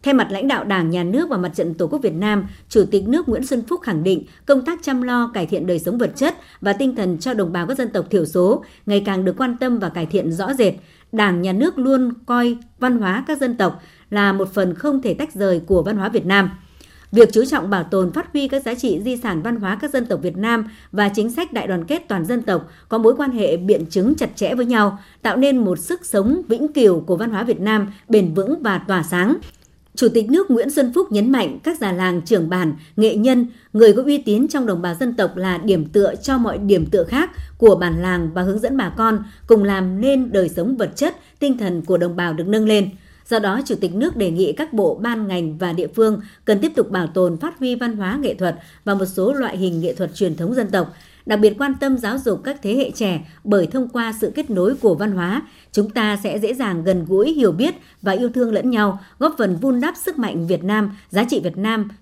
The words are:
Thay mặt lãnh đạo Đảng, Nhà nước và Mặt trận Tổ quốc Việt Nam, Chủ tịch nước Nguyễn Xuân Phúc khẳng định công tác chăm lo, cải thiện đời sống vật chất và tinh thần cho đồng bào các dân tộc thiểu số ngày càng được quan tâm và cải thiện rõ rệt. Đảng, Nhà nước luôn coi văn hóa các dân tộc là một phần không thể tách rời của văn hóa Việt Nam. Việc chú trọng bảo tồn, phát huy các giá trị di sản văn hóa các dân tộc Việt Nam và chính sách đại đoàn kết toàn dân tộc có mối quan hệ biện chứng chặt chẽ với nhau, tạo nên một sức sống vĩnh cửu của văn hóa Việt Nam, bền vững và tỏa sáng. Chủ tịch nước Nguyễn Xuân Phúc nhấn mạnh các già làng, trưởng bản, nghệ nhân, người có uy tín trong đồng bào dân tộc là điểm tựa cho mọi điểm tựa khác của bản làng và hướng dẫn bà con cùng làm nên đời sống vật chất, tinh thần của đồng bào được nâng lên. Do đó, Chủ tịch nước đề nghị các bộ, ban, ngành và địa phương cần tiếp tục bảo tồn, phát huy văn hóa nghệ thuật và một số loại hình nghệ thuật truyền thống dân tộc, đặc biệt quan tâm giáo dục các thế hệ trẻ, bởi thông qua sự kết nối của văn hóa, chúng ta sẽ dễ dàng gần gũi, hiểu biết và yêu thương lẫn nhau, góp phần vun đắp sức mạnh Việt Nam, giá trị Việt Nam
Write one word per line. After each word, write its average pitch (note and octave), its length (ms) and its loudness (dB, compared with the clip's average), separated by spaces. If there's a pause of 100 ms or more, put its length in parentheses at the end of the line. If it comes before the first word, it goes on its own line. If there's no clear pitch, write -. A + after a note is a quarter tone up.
Thay C#4 120 2
mặt A#3+ 160 2
lãnh C4 180 -4
đạo A#3+ 160 -2
Đảng, F#3 260 0
Nhà F3 140 0
nước C4 240 0
và B3+ 80 -2
Mặt F3+ 180 -4
trận E3 200 -2
Tổ E3+ 120 -2
quốc D4 160 -4
Việt F3 120 0
Nam, G3 320 0 (220)
Chủ G#3 220 4
tịch G3+ 180 0
nước D#4+ 200 0
Nguyễn B3+ 180 -2
Xuân A#3+ 220 -2
Phúc F4 140 -2
khẳng D#3+ 200 -2
định F#3 220 0 (220)
công C4 180 2
tác E4+ 180 -6
chăm B3+ 200 -4
lo, A#3+ 320 -2
cải F3+ 120 -4
thiện E3+ 200 -4
đời F3+ 120 0
sống G3 200 -4
vật A3+ 180 0
chất D#4+ 200 -2 (240)
và G3+ 120 -2
tinh B3 240 -2
thần F#3 220 -2
cho B3 160 -4
đồng F3+ 180 -2
bào F3 140 -4
các C4 120 -4
dân A#3+ 100 -2
tộc G3 220 -4
thiểu F3+ 140 2
số F3+ 400 2 (220)
ngày G3+ 200 2
càng F#3+ 180 -2
được F#3 140 0
quan B3 180 -2
tâm B3 220 0
và F#3+ 100 -4
cải E3 180 -4
thiện E3 260 -2
rõ G3 220 -4
rệt. G#3+ 200 2 (380)
Đảng, F#3+ 300 2
Nhà F#3 100 0
nước C#4+ 260 0
luôn B3+ 340 2 (140)
coi A#3+ 300 2 (220)
văn B3 200 2
hóa G#3 280 0
các D4 140 -2
dân A#3+ 160 0
tộc F#3+ 260 -2 (280)
là G3+ 220 2
một F#3+ 220 -2
phần F#3 200 0
không C4+ 280 -2
thể G#3 120 0
tách D4+ 200 -6
rời F#3+ 260 0
của F3 220 2
văn G#3 140 -2
hóa G3 120 -2
Việt G3 180 -2
Nam. F#3+ 240 4 (640)
Việc A3 200 8
chú A3 120 2
trọng B3+ 260 -2
bảo F3+ 140 0
tồn, F#3 280 0
phát - 200 -6
huy C#4 160 -2
các C#4 160 -2
giá A#3 100 -4
trị A3 300 -2
di B3 120 -2
sản G3+ 260 -4
văn A#3 140 -2
hóa G3+ 240 -4
các D4 100 -4
dân B3 160 -2
tộc F#3+ 160 -2
Việt F3 140 -4
Nam A3 320 0 (240)
và G3+ 160 2
chính G#3+ 220 -2
sách D#4+ 220 -6
đại A#3 140 -6
đoàn F3 180 -2
kết C#4+ 240 -4
toàn F3 160 -4
dân D3+ 180 -4
tộc - 260 -2 (200)
có A3 100 -2
mối A3+ 180 6
quan C#4 140 -2
hệ F#3+ 260 0
biện F3+ 300 0
chứng G#3 280 2
chặt C4 220 -2
chẽ G#3 180 -2
với B3 120 -2
nhau, G#3 320 2 (240)
tạo A3+ 140 0
nên C4 220 4
một F3+ 200 0
sức - 280 -8
sống A#3 420 2
vĩnh B3 240 0
cửu G3 280 6
của E3+ 160 -2
văn A3+ 140 -4
hóa G#3 120 -4
Việt A#3 180 -2
Nam, G3+ 320 0 (160)
bền F#3+ 260 4
vững B3+ 280 -2
và G3 160 -2
tỏa F#3 240 -2
sáng. F#3 340 2 (580)
Chủ A#3 200 4
tịch A3 160 2
nước F#4 200 2
Nguyễn B3 200 2
Xuân C4 240 2
Phúc F4+ 180 0
nhấn G#3 200 2
mạnh F#3+ 300 0
các D#4+ 180 -4
già G3 120 -2
làng, F3+ 300 0
trưởng F3 260 2
bản, F3 240 0 (240)
nghệ G#3+ 200 4
nhân, A#3+ 300 4 (260)
người G#3+ 200 10
có A#3 100 4
uy C#4+ 160 2
tín A#3+ 300 2
trong C#4 180 -2
đồng F3+ 160 -2
bào F3 120 -2
dân A#3+ 200 -4
tộc F#3+ 220 0
là F#3 220 -2
điểm F3+ 260 2
tựa G3 380 2
cho C4+ 160 0
mọi G#3 200 0
điểm G3 280 4
tựa F#3 180 2
khác D4+ 260 0 (280)
của G#3 180 10
bản E3+ 260 0
làng F3+ 320 0
và F3+ 80 -2
hướng G3 160 0
dẫn B3+ 180 -2
bà G3+ 200 0
con A3 280 2 (220)
cùng G#3+ 180 6
làm F#3+ 360 0
nên C4 320 2
đời F#3+ 160 2
sống F#3 280 -2
vật G#3+ 200 -2
chất, E4 200 -2 (220)
tinh C4+ 200 0
thần F3+ 240 -2
của F3+ 160 0
đồng F3 180 0
bào F3 160 -2
được E3 160 -4
nâng A3 180 2
lên. G#3 220 4 (400)
Do A3+ 100 0
đó, G#3 260 0
Chủ A3+ 160 -4
tịch F3 140 -2
nước C4 220 -2
đề G3 140 0
nghị E3 220 0
các D#4 200 -6
bộ, G3 220 2
ban, A3 340 -4
ngành E3 300 -4
và F3 140 -4
địa E3 220 -4
phương A3 260 2 (240)
cần G#3 140 2
tiếp D#4 180 -2
tục G#3+ 140 0
bảo F3+ 160 -2
tồn, E3+ 320 0
phát D4 200 -8
huy B3+ 160 -2
văn A#3+ 220 -4
hóa G3+ 260 -4
nghệ A3 120 -2
thuật E3+ 220 -2 (280)
và G3+ 100 0
một F#3+ 100 0
số F#3+ 280 0
loại B3+ 240 -4
hình F3+ 240 -2
nghệ E3+ 140 -2
thuật E3+ 200 -4
truyền F3 220 -2
thống F3 180 -4
dân A3 160 -2
tộc, F3+ 240 -2 (320)
đặc G#3+ 140 0
biệt G#3+ 180 6
quan C#4 220 -2
tâm C4+ 180 0
giáo A#3 200 -4
dục A3 260 -2
các C#4+ 180 -8
thế G#3 140 -2
hệ C#4 140 0
trẻ, F3+ 380 -4 (160)
bởi G3+ 220 2
thông B3 220 -4
qua A3+ 320 -4
sự G3+ 140 -2
kết D4+ 160 -6
nối G3 240 2
của G#3+ 200 2
văn G3+ 180 -2
hóa, F#3 300 -2 (300)
chúng G#3 180 0
ta G#3+ 340 0
sẽ G3 140 -4
dễ A#3 160 -2
dàng G3 300 -4
gần F3+ 240 0
gũi, G#3 240 2
hiểu A#3+ 200 2
biết C#4 220 0 (280)
và F#3+ 100 0
yêu A#3+ 220 0
thương A#3+ 180 0
lẫn G#3+ 180 0
nhau, G#3 280 0 (200)
góp D4+ 200 0
phần F#3+ 180 0
vun B3 240 0
đắp E4+ 140 -2 (100)
sức F4 140 -6
mạnh E3+ 280 -4
Việt E3+ 180 -2
Nam, G3+ 320 -2 (140)
giá G#3 200 0
trị B3 140 0
Việt E3+ 120 -4
Nam G#3 320 -2 (140)